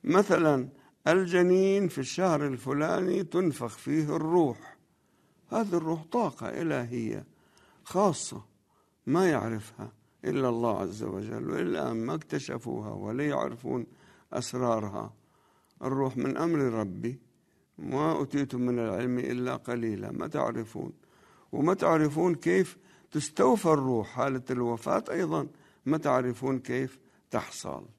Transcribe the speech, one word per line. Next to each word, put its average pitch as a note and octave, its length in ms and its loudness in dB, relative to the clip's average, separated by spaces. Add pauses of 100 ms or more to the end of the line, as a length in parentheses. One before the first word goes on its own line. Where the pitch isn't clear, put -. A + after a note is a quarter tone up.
مثلا D#3+ 640 4 (380)
الجنين F#3 800 6
في D#3 100 -4
الشهر D3 500 0
الفلاني D3+ 760 0
تنفخ D#3 540 -2
فيه D3+ 380 0
الروح، D#3+ 640 0 (720)
هذه G#3 240 0
الروح D#3+ 380 0
طاقة G3 380 -2
إلهية A#2+ 760 -4 (580)
خاصة F3 640 0 (600)
ما F3 220 4
يعرفها A2 600 -2 (340)
إلا B2+ 240 0
الله A#2 300 0
عز G2 240 -6
وجل، A2 480 -6
والآن A2+ 540 -2
ما D3 80 -4
اكتشفوها B2 760 -6
ولا A2 360 -4
يعرفون B2+ 580 -2 (480)
أسرارها. A2 800 -2 (680)
الروح C3+ 360 -2
من - 200 -2
أمر E3 220 0
ربي، A2+ 600 -2 (580)
"ما D3 340 0
أوتيتم C#3 500 -2
من B2 180 0
العلم A#2+ 400 -2
إلا B2 360 -2
قليلا"، A2+ 560 -4
ما - 160 -4
تعرفون، A#2 680 -4 (580)
وما D#3 220 2
تعرفون E3 600 4
كيف F3+ 420 2 (340)
تستوفى G3 540 2
الروح C3 420 4
حالة C3 440 -2
الوفاة، B2 600 0
أيضا D#3+ 360 -2 (380)
ما D#3 120 2
تعرفون C3 640 0
كيف B2+ 400 -4 (320)
تحصل. - 540 -6 (140)